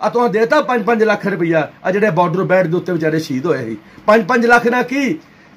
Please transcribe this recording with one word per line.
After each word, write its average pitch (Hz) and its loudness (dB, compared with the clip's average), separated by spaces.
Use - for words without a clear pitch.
ਆ 214 -2
ਤੁਹਾਂ 240 0
ਦੇਤਾ 226 2
ਪੰਜ 247 -2
ਪੰਜ 220 0
ਲੱਖ 208 0
ਰੁਪਈਆ, 165 0
ਆ 185 0
ਜਿਹੜੇ 208 0
border 175 0
ਬੈਲਟ 180 2
ਦੇ 170 -2
ਉੱਤੇ 180 -4
ਵਿਚਾਰੇ 156 0
ਸ਼ਹੀਦ 139 -6
ਹੋਏ 135 -2
ਸੀ। 110 -8
ਪੰਜ 214 4
ਪੰਜ 233 0
ਲੱਖ 240 4
ਨਾਲ 240 0
ਕੀ 247 -4